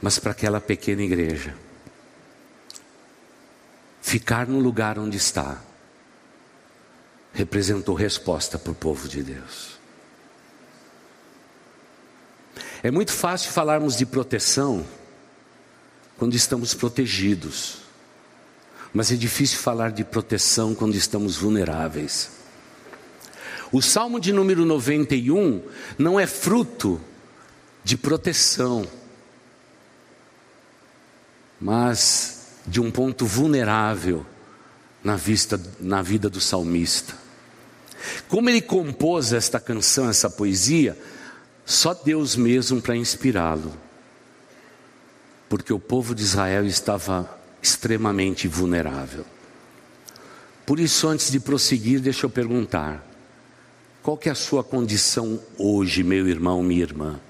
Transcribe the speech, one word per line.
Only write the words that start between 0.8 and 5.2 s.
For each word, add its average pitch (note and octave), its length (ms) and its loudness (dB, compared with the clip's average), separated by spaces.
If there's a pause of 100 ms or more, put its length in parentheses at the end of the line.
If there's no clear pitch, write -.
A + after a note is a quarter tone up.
igreja, D#2+ 520 -2 (2500)
ficar A#2+ 460 0
no C3 120 0
lugar A2 400 2
onde G#2+ 200 -4
está C#2+ 420 -2 (1700)